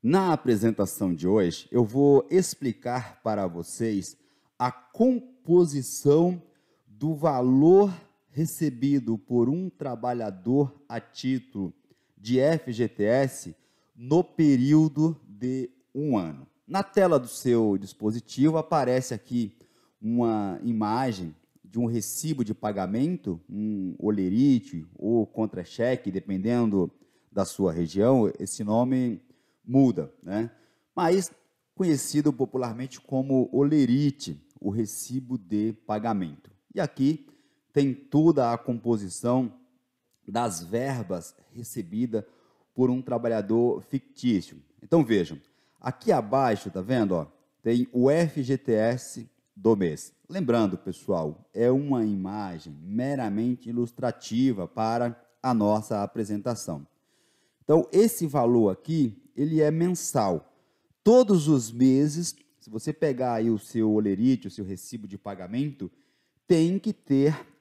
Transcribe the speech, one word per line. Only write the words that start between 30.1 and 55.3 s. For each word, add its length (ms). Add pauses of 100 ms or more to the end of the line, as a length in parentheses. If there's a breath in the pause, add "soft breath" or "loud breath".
né? 260 (460 soft breath)
Mas 340 (460)
conhecido 560
popularmente 720
como 500
olerite, 880 (200)
o 80
recibo 680
de 360 (120)
pagamento. 640 (240)
E 60
aqui 480 (460 soft breath)
tem 200
toda 600
a 40
composição 960 (720)
das 380
verbas 720 (160)
recebida 720 (480 soft breath)
por 160
um 120
trabalhador 800
fictício. 760 (240)
Então 220
vejam, 340 (440)
aqui 320
abaixo, 580
tá 100
vendo, 340
ó, 120 (340)
tem 300
o 180
F 320
G 160
T 140
S 580 (240)
do 220
mês. 380 (160)
Lembrando, 480
pessoal, 760
é 160
uma 360
imagem 760
meramente 840
ilustrativa 1000
para 560 (220)